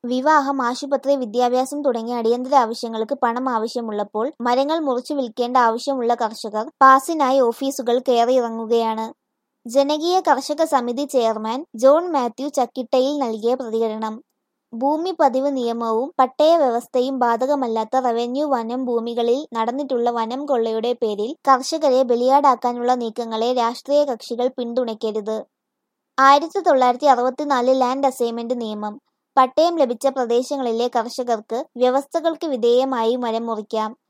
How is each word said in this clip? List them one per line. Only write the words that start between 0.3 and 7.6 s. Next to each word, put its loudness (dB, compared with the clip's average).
ആശുപത്രി, 0
വിദ്യാഭ്യാസം 0
തുടങ്ങിയ -2
അടിയന്തര 0
ആവശ്യങ്ങൾക്ക് 0
പണം 0
ആവശ്യമുള്ളപ്പോൾ -4
മരങ്ങൾ 0
മുറിച്ചു -4
വിൽക്കേണ്ട -4
ആവശ്യമുള്ള 0
കർഷകർ -6
പാസിനായി 4
ഓഫീസുകൾ 0